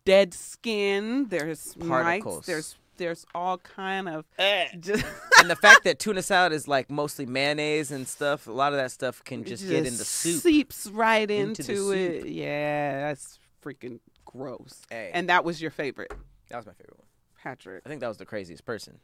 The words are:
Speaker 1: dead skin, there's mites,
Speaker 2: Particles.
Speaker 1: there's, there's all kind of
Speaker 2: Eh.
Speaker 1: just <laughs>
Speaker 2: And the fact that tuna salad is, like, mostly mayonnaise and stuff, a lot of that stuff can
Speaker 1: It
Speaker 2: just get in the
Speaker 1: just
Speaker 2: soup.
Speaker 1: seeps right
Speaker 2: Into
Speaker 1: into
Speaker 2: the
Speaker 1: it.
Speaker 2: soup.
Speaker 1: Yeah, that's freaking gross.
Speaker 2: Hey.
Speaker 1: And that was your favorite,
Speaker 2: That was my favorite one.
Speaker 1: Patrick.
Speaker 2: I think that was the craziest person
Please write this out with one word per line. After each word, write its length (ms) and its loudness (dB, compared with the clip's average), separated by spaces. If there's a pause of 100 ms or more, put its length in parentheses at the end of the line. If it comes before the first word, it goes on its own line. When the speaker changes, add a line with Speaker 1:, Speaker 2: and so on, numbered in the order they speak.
Speaker 1:
dead 300 6
skin, 960 -2
there's 480 -4
mites, 120 -6
Speaker 2:
Particles. 580 0
Speaker 1:
there's, 300 -6 (200)
there's 360 -6
all 260 -2
kind 500 -6
of 160 -8 (160)
Speaker 2:
Eh. 260 2 (140)
Speaker 1:
just 240 0 (180)
<laughs> 160 8
Speaker 2:
And 100 8
the 60 2
fact 300 10
that 160 0
tuna 200 -2
salad 320 4
is, 140 -4
like, 240 0
mostly 360 -4
mayonnaise 680 0
and 160 -8
stuff, 400 -4
a 40 -14
lot 200 0
of 80 0
that 100 -2
stuff 320 -6
can 200 -10
Speaker 1:
It 40 -10
Speaker 2:
just 220 -8
get 180 2
in 60 -6
the 60 -6
Speaker 1:
just 120 -6
Speaker 2:
soup. 320 -2
Speaker 1:
seeps 460 2
right 420 2
Speaker 2:
Into 320 -2
Speaker 1:
into 280 -2
Speaker 2:
the 20 0
Speaker 1:
it. 300 -2
Speaker 2:
soup. 100 -10
Speaker 1:
Yeah, 760 -2
that's 300 -10 (260)
freaking 360 -12 (240)
gross. 680 -14
Speaker 2:
Hey. 240 -8
Speaker 1:
And 140 -2
that 160 6
was 180 -4
your 80 -4
favorite, 420 -6 (360)
Speaker 2:
That 80 -12
was 100 -10
my 60 -20
favorite 260 -20
one. 80 -20 (340)
Speaker 1:
Patrick. 460 -14
Speaker 2:
I 20 -14
think 120 -12
that 80 -4
was 100 -8
the 80 -16
craziest 380 -10
person 400 -10